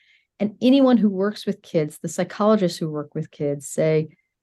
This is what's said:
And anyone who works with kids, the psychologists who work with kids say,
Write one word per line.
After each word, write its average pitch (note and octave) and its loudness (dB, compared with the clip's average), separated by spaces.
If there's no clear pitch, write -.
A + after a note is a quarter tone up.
And G#3 -4
anyone B3+ 6
who G3+ 4
works G3 -4
with G3+ -6
kids, D#3 -4
the E3 -8
psychologists F#3+ 0
who D#3+ -6
work D3 -8
with D#3 -8
kids C#3+ -6
say, D#3 0